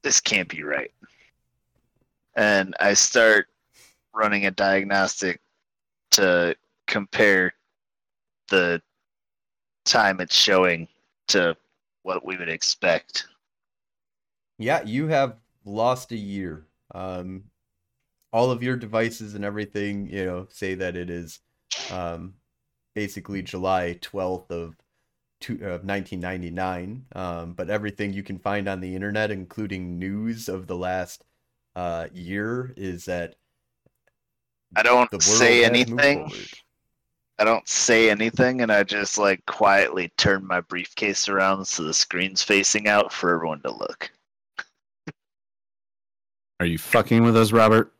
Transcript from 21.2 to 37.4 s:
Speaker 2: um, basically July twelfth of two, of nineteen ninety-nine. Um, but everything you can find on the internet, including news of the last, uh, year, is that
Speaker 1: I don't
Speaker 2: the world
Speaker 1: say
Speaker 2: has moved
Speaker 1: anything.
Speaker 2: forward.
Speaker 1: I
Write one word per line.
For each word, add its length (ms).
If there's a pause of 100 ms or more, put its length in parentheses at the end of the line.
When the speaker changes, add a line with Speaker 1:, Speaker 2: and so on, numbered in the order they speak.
Speaker 2:
um, 420 (640)
basically 480
July 580
twelfth 500
of 240 (640)
two, 240
of 200
nineteen 360
ninety-nine. 920
Um, 400
but 160
everything 440
you 100
can 160
find 280
on 140
the 140
internet, 340
including 680
news 500
of 180
the 80
last, 480 (520)
uh, 380
year, 640
is 280
that 300 (1400)
Speaker 1:
I 80
don't 280
Speaker 2:
the 60
world 60
Speaker 1:
say 400
Speaker 2:
has 80
moved 200
Speaker 1:
anything. 260 (120)
Speaker 2:
forward. 180 (920)
Speaker 1:
I 60